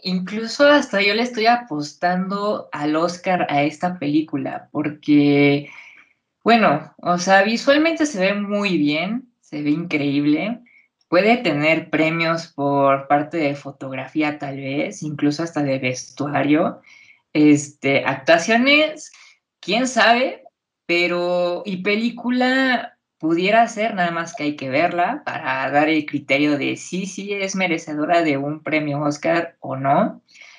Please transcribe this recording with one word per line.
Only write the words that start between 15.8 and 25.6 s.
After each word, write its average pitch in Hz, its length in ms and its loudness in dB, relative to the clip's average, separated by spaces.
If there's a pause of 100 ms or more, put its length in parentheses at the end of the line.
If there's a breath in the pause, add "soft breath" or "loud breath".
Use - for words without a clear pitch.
vestuario, 143 1000 -2 (540 soft breath)
este, 143 720 2
actuaciones, 240 1040 2 (480 soft breath)
quién 233 280 -2
sabe, 240 560 2 (420)
pero, 175 800 0
y 190 160 -6
película 247 1080 0 (280)
pudiera 190 500 2
ser, 214 260 -4
nada 175 160 0
más 165 240 -6
que - 80 -10
hay 147 140 -4
que 135 120 -8
verla 175 560 -2
para 135 460 -6